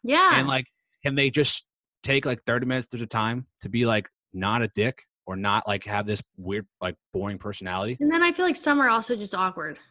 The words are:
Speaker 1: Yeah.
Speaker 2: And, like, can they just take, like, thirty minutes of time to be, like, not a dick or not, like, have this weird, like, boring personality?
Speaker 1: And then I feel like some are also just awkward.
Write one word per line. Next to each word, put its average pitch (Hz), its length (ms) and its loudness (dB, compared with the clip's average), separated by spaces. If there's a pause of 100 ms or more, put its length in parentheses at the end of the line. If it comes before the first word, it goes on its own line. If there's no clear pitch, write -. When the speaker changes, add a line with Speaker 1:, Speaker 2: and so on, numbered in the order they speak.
Speaker 1:
Yeah. 311 360 6
Speaker 2:
And, 135 80 2
like, 131 180 0 (380)
can 139 120 0
they 139 140 4
just - 360 2 (380)
take, 139 220 0
like, 123 200 -2
thirty 120 200 0
minutes 127 280 -2
of 117 160 -8
time 117 380 -2 (140)
to 98 80 -8
be, 117 160 2
like, 110 240 2 (240)
not 101 280 0
a 110 60 0
dick 117 360 -2 (220)
or 92 100 -8
not, 101 320 0
like, 101 180 -2
have 104 200 -2
this 104 160 -4 (160)
weird, 98 300 -6 (120)
like, 90 160 -4 (180)
boring 101 260 -4
personality? 101 600 -6
Speaker 1:
And 294 120 2
then 330 120 2
I 349 80 2
feel 359 140 0
like 330 100 2
some 285 240 2
are 254 100 4
also 226 260 0
just 202 200 -8
awkward. 180 440 -4 (120)